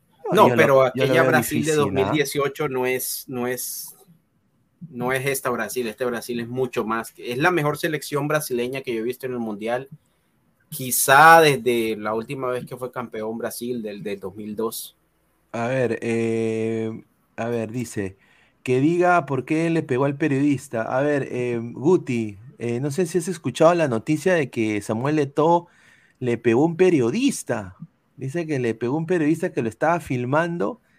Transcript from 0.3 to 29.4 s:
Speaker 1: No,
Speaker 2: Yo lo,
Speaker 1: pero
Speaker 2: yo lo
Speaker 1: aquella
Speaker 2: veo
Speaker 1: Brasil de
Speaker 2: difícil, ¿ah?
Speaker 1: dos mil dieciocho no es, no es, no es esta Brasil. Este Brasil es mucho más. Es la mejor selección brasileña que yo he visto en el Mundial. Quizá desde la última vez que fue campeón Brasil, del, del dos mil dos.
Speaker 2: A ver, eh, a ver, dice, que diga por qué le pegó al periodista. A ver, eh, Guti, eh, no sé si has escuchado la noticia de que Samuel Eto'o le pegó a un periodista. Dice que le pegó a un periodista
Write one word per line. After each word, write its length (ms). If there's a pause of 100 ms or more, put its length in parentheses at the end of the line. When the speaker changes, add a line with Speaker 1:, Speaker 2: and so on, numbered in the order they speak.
Speaker 1:
No, 180
Speaker 2:
Yo 80
lo, 0
Speaker 1:
pero 180
Speaker 2:
yo 0
lo 300
Speaker 1:
aquella 180
Speaker 2:
veo 80
Speaker 1:
Brasil 340
de 80
Speaker 2:
difícil, 80
¿ah? 40
Speaker 1:
dos 80
mil 200
dieciocho 560
no 160
es, 440
no 180
es, 500 (960)
no 220
es 120
esta 240
Brasil. 380
Este 180
Brasil 360
es 80
mucho 360
más. 320
Es 220
la 120
mejor 280
selección 500
brasileña 540
que 120
yo 60
he 40
visto 200
en 80
el 60
Mundial. 500 (800)
Quizá 720
desde 560
la 160
última 360
vez 180
que 100
fue 160
campeón 460
Brasil, 420
del, 220
del 180
dos 160
mil 180
dos. 420 (560)
Speaker 2:
A 140
ver, 360
eh, 1000 (320)
a 100
ver, 260
dice, 440 (460)
que 180
diga 460
por 180
qué 240
le 140
pegó 240
al 100
periodista. 640
A 200
ver, 280
eh, 320
Guti, 760 (200)
eh, 220
no 100
sé 160
si 120
has 100
escuchado 460
la 140
noticia 460
de 140
que 320
Samuel 380
Eto'o 480 (540)
le 180
pegó 240
a 40
un 100
periodista. 1000 (400)
Dice 300
que 120
le 160
pegó 200
a 40
un 80
periodista 460